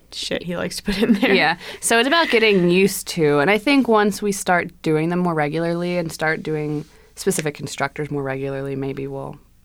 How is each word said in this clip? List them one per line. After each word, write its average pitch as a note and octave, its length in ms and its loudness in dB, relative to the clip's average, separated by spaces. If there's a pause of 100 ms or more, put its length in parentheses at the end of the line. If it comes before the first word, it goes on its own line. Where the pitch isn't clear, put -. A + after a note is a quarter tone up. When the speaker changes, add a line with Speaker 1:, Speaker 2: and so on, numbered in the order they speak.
(120)
Speaker 1:
shit - 320 -6
he E3+ 140 -8
likes F3+ 200 -6
to - 60 -12
put G3 180 -4
in B3 120 4
there. G#3 200 2
Speaker 2:
Yeah, E3 220 4 (240)
so - 200 2
it's A#3+ 80 4
about E4 220 2
getting G#3 400 4
used F#3+ 400 2
to, D3 300 2
and C#3+ 100 4
I G#3 100 4
think C#4 280 2
once G#3 340 2
we G#3 120 0
start F3 380 0 (100)
doing D#3 280 0
them F3 100 -2
more F3 160 0
regularly E3+ 640 -2
and E3 140 -4
start D#3 320 -4
doing D3+ 400 -4 (320)
specific D#3+ 400 -2
constructors C#3+ 560 -8
more C#3+ 120 -4
regularly, C3+ 520 -6
maybe C3+ 320 -6
we'll C#3 300 -12 (280)